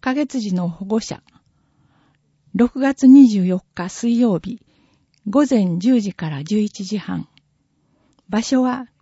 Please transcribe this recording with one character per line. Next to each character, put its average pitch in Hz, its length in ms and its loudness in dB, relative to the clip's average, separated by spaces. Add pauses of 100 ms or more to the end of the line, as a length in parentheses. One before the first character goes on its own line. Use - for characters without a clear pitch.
ヶ 254 140 -4
月 277 260 -4
児 208 140 -4
の 175 160 -2
保 190 160 -12
護 220 140 -2
者。 - 220 -14 (1300)
六 240 260 0
月 269 260 0
二 262 220 10
十 202 160 0
四 185 180 -2 (120)
日 180 160 -10
水 233 280 -4
曜 214 220 0
日、 - 200 -14 (680)
午 277 200 0
前 185 300 0
十 240 220 2
時 202 140 -8
か 160 160 -10
ら 139 120 -8
十 208 160 -4
一 208 260 -6
時 202 140 -8
半。 175 300 -10 (1000)
場 208 140 -4
所 254 200 0
は 254 260 -6 (140)